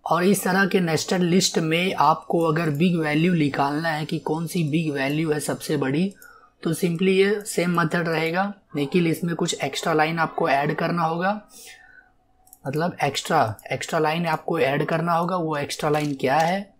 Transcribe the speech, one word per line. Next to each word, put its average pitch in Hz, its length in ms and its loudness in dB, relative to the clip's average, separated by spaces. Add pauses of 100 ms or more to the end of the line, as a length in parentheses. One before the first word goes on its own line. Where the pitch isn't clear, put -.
और 170 200 0
इस 190 200 2
तरह 196 220 2
के 190 140 2
नेस्टेड 175 420 0
लिस्ट 180 360 2
में 170 360 0
आपको 160 500 2
अगर 160 260 2
बिग 170 300 2
वैल्यू 156 340 2
निकालना 147 540 0
है 156 160 -2
कि 156 140 -4
कौन 160 280 -4
सी 170 240 -2
बिग 156 220 0
वैल्यू 147 400 0
है 151 80 0
सबसे 147 360 -4
बड़ी, 143 380 0 (480)
तो 170 100 0
simply 170 360 0
ये 196 360 4
same 170 360 0
method 170 280 0
रहेगा, 165 340 0 (340)
लेकिन 143 300 2
इसमें 165 300 0
कुछ 170 180 -2
extra - 380 -4
line 156 260 2
आपको 165 300 0
ऐड 147 260 2
करना 170 280 -2
होगा। 170 280 0 (1400)
मतलब 151 360 -4
extra, 139 540 0 (160)
extra 170 260 -4
line 156 280 0
आपको 160 320 -2
ऐड 143 280 2
करना 170 280 0
होगा। 175 220 0
वो 160 200 -2
extra 143 340 -4
line 147 240 0
क्या 135 240 0
है? 175 220 0 (200)